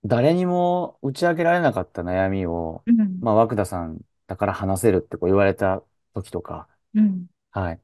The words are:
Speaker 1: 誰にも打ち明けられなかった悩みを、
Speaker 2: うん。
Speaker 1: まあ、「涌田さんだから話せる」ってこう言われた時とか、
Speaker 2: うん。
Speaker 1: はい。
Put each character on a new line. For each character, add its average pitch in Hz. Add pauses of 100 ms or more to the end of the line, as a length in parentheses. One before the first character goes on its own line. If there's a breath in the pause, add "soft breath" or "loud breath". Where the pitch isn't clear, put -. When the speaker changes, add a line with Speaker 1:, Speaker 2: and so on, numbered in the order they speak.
Speaker 1:
誰 120
に 180
も 175
打 139
ち 175
明 170
け 170
ら 170
れ 175
な 160
か 95
っ -
た 90
悩 92
み 95
を、 82
Speaker 2:
う 233
ん。 202
Speaker 1:
ま 113
あ、 -
「涌 113
田 101
さ 90
ん 80 (260)
だ 95
か 104
ら 98
話 95
せ 113
る」 92
っ -
て 82
こ 87
う -
言 95
わ 101
れ 98
た 95 (300)
時 -
と 87
か、 - (240)
Speaker 2:
う 214
ん。 185 (240)
Speaker 1:
は 90
い。 -